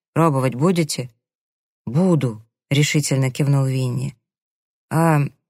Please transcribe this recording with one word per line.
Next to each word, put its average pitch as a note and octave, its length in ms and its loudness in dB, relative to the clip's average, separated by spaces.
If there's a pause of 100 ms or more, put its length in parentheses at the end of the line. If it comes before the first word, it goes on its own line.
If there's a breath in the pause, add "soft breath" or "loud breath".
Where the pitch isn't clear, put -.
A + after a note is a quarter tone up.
(140)
Пробовать C3+ 420 0
будете?" D#3 540 -2 (760)
"Буду", C3+ 580 0 (240)
решительно C#3 640 0
кивнул C#3 340 0
Винни. C3 500 -4 (760)
"А D#3+ 300 2 (280)